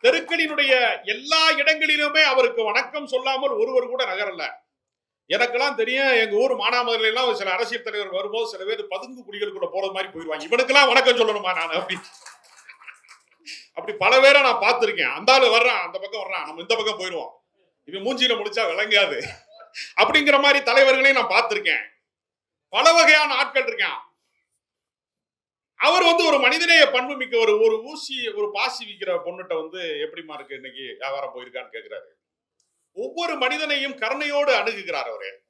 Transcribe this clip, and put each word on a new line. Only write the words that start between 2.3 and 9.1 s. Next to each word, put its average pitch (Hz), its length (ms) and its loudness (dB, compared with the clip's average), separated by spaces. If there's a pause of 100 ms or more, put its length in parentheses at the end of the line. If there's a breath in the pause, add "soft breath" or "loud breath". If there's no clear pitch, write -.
வணக்கம் 277 420 -4
சொல்லாமல் 262 440 -2
ஒருவர் 247 360 0
கூட 247 180 -4
நகரல. 185 460 -6 (800)
எனக்கெல்லாம் 240 460 0
தெரியும், 254 380 0
எங்க 220 240 2
ஊர் 247 200 2
மானாமதுரையில 233 500 -2
எல்லாம் 233 300 0
சில 190 160 -4
அரசியல் 233 300 -4
தலைவர் 208 300 -8
வரும்போது 214 360 -6
சில 190 160 -12
பேர் 214 220 -8
பதுங்கு 254 380 -12